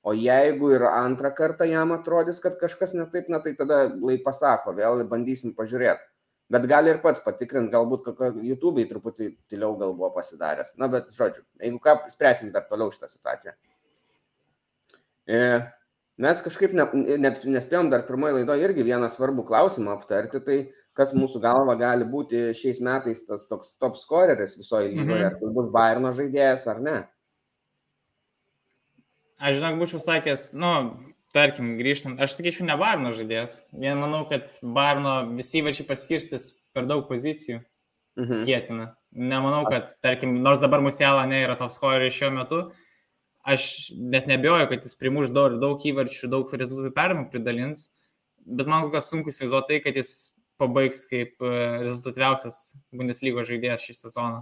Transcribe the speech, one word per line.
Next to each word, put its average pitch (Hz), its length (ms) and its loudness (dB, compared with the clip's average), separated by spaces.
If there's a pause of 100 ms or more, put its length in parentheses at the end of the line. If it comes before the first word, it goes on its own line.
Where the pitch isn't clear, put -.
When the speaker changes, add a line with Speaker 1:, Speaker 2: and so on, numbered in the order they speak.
Speaker 1:
O 107 80 2
jeigu 135 560 4
ir 127 160 8
antrą 127 480 2
kartą 160 320 0
jam 160 260 2
atrodys, 165 480 0
kad 180 220 -2
kažkas 180 320 -2
ne 165 160 -4
taip, - 180 -6
na, 165 140 -2
tai 151 160 -6
tada 139 320 4
lai 120 320 0
pasako, 127 560 0
vėl 113 260 2
bandysim 117 540 -4
pažiūrėt. 113 460 0 (480)
Bet 120 180 2
gali 151 240 8
ir 160 80 0
pats - 240 2
patikrint, 120 480 -2
galbūt 120 320 2
kokio 127 220 -4 (100)
YouTube'ai 135 480 0
truputį 107 460 -8 (160)
tyliau 107 260 -4
gal 95 240 -4
buvo 92 160 -2
pasidaręs. 78 640 -6
Na, 127 100 -2
bet, 123 220 -2
žodžiu, - 320 -2 (140)
jeigu 120 260 -6
ką, 151 140 8 (120)
spręsim 120 460 2
dar 98 160 -2
toliau 107 240 -2
šitą - 160 -16
situaciją. - 460 -10 (1700)
E, 113 120 2 (800)
mes 160 260 2
kažkaip 185 320 0
ne, 151 80 6 (300)
ne, 139 160 2 (120)
nespėjom 135 460 0
dar 123 160 2
pirmoje 139 320 -2
laidoje 143 240 0
irgi 175 240 0
vieną 120 240 0
svarbų 131 400 -2
klausimą 113 480 2
aptarti, 107 400 -4
tai 139 220 0 (320)
kas 135 260 2
mūsų 127 240 0
galva 123 340 4
gali 120 300 2
būti 120 480 -2
šiais 120 240 -2
metais 123 480 -2
tas 104 240 -10
toks - 240 -10
top - 240 -4
scoreris 151 580 2
visoje 104 380 -2
lygoje, 147 320 0
Speaker 2:
Mhm. 95 80 0
Speaker 1:
ar - 80 -10
tai 110 160 -4
bus 123 160 -2
Bayerno 117 400 2
žaidėjas, 135 560 0
ar 113 160 -6
ne? 151 120 -2 (2500)
Speaker 2:
Aš, 139 180 2
žinok, 160 240 -2
būčiau 170 180 -4
sakęs, 147 540 0
nu, 175 160 0 (600)
tarkim, 139 440 2
grįžtant, 131 460 -2
aš 139 160 -2
sakyčiau, 175 320 -4
ne 147 100 0
Bayerno 175 320 0
žaidėjas. 113 460 -6 (120)
Vien 139 300 -4
manau, 151 260 -2
kad 139 200 -4 (140)
Bayerno 139 560 2 (120)
visi 123 320 -4
įvarčiai 147 300 -4
paskirstys 147 560 -4 (240)
per - 180 -4
daug 143 220 0
pozicijų. 127 500 -6 (580)
Speaker 1:
Mhm. 120 280 -2
Speaker 2:
Tikėtina. 117 400 -2 (240)
Nemanau, 135 580 -2
kad, 117 320 -2
tarkim, 127 400 0
nors 135 220 4
dabar 139 180 4
Musiala, 139 480 4
ne, 135 160 0
yra 123 160 -2
top 123 160 -6
scoreris 131 400 0
šiuo 139 160 -2
metu, 135 300 -4 (840)
aš 139 200 2 (240)
net 123 380 -2
neabejoju, 143 440 4
kad 123 160 -4
jis - 80 -4
primuš 135 340 -2
daug, 127 300 4
daug 139 240 0
įvarčių, 135 480 -2
daug 135 240 -2
rezultatyvių 131 400 -6
perdavimų 156 340 0
pridalins, 123 600 -6 (580)
bet 131 240 -4
man 160 160 2
kol 147 80 -4
kas 143 160 0
sunku 156 200 -4
įsivaizduoti 131 360 -2
tai, 151 140 0
kad 139 180 -2
jis 123 140 -4 (460)
pabaigs 131 460 2
kaip, 120 320 -6
e, 123 220 -2 (220)
rezultatyviausias 123 800 -2 (260)
Bundeslygos 123 600 -4
žaidėjas 120 360 -4
šį 117 120 -16
sezoną. 117 460 -6